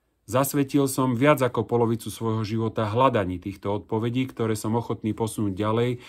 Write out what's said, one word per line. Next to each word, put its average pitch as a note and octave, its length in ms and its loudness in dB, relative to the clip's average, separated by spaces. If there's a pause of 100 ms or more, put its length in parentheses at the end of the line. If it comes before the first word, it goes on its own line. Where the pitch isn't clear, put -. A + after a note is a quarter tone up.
(260)
Zasvetil C#3 600 2
som C3 320 0
viac C#3+ 240 6
ako A#2 240 0
polovicu A#2 440 0
svojho A2 360 -4
života A2+ 400 -2
hľadaní G2+ 560 2
týchto G2+ 400 -4
odpovedí, A#2+ 480 -2
ktoré A2+ 240 -2
som A2 240 -2
ochotný A2+ 360 -4
posunúť G#2+ 400 -2
ďalej. A2 360 0 (180)